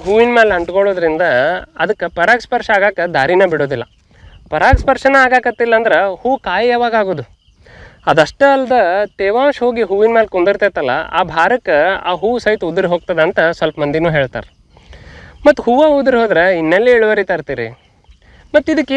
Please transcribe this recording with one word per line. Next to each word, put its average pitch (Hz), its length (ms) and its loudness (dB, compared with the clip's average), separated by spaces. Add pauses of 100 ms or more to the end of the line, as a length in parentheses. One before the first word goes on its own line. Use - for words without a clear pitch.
ಹೂವಿನ 226 360 2
ಮೇಲೆ 214 180 4
ಅಂಟ್ಕೊಳ್ಳೋದ್ರಿಂದ 175 680 -2 (600)
ಅದಕ್ಕೆ 180 240 -4 (120)
ಪರಾಗಸ್ಪರ್ಶ 226 580 0
ಆಗಾಕ 202 220 0 (160)
ದಾರಿನ 175 380 2
ಬಿಡೋದಿಲ್ಲ. 139 320 -4 (680)
ಪರಾಗಸ್ಪರ್ಶನ 269 600 2 (100)
ಆಗಾಕತ್ತಿಲ್ಲ 240 540 0
ಅಂದ್ರ 220 160 2 (260)
ಹೂ 240 80 -4 (180)
ಕಾಯಿ 196 260 -2
ಯಾವಾಗ 240 280 -2
ಆಗೋದು? 180 240 -6 (840)
ಅದಷ್ಟೇ 156 340 2 (100)
ಅಲ್ದ 262 180 -2 (460)
ತೇವಾಂಶ 240 440 0
ಹೋಗಿ 233 260 -2
ಹೂವಿನ 208 280 2
ಮೇಲೆ 214 160 2
ಕುಂದಿರ್ತೈತಲ್ಲ, 180 600 -2 (240)
ಆ 175 40 2 (140)
ಭಾರಕ್ಕೆ 180 420 0 (320)
ಆ - 20 -2 (100)
ಹೂ 208 80 -2 (140)
ಸಹಿತ 214 260 -2
ಉದುರಿ 175 240 -2
ಹೋಗ್ತದ 170 340 -4
ಅಂತ 202 120 -2 (200)
ಸ್ವಲ್ಪ 160 240 -4
ಮಂದಿನೂ 160 340 0
ಹೇಳ್ತಾರೆ. 127 300 -4 (1000)
ಮತ್ತ್ 285 200 4
ಹೂವ 247 160 2 (180)
ಉದುರಿ 254 220 0
ಹೋದ್ರ 185 200 2 (180)
ಇನ್ನೆಲ್ಲಿ 185 380 2
ಇಳುವರಿ 214 340 0
ತರ್ತೀರಿ? 139 360 -6 (840)
ಮತ್ತ್ 294 200 0
ಇದಕ್ಕೆ 277 240 -2